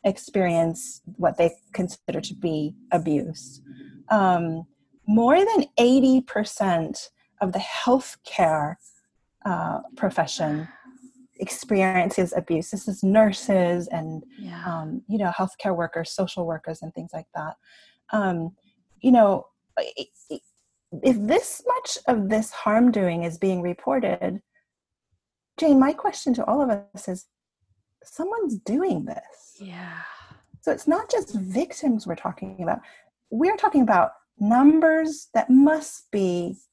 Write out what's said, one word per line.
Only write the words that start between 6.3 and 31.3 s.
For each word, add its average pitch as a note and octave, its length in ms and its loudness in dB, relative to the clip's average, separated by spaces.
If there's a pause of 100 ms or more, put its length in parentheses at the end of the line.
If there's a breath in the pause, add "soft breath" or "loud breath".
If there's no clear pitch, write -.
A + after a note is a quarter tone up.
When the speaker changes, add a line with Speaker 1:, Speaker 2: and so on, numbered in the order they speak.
Speaker 1:
of F#3 120 -2
the F#3+ 60 -4
healthcare, E3+ 1200 0 (680)
uh, F3 360 -4 (160)
profession D#3+ 720 -2 (720 loud breath)
experiences F#3 960 0
abuse. E3+ 340 -2
This G#3 180 -8
is F#3+ 140 -6
nurses F#3+ 840 2
and, D#3+ 360 -8 (140)
Speaker 2:
Yeah. F3 260 -14
Speaker 1:
um, D#3+ 440 -8
you G#3+ 100 -2
know, F#3 120 0
healthcare F#3 460 -4
workers, E3 360 -4
social F3+ 340 -4
workers, D#3+ 360 -8
and D#3+ 120 -14
things E3+ 180 -12
like D#3+ 220 -14
that. D#3+ 220 -10 (540 soft breath)
Um, F#3 460 -2 (440)
you B3+ 120 4
know, G#3 360 4 (300)
i-, - 280 -8 (260)
i-, - 80 -12 (600)
if B3+ 180 4
this D4+ 460 -2
much B4+ 400 -4
of G#3 240 0
this A3 220 0
harm A3+ 380 4
doing F3+ 340 0
is E3+ 140 -6
being F#3+ 220 0
reported, F#3 800 -4 (1160)
Jane, D4 200 6
my C#4 140 6
question D#4 420 -4
to A#3 120 -2
all C#4 160 0
of B3+ 80 0
us G3+ 380 -6
is, F3+ 180 -10 (800)
someone's F4+ 540 -6
doing C4 460 -2
this. - 560 -16
Speaker 2:
Yeah. F3 400 -16 (600 loud breath)
Speaker 1:
So - 120 -4
it's - 160 -4
not G4 220 0
just A4 240 -2